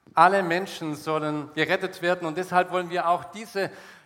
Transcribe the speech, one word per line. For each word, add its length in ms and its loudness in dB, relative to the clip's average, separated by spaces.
alle 280 6
Menschen 540 -4
sollen 560 -4
gerettet 480 0
werden. 260 0
Und 120 -4
deshalb 320 2
wollen 180 -2
wir 180 -2
auch 180 0
diese, 460 -6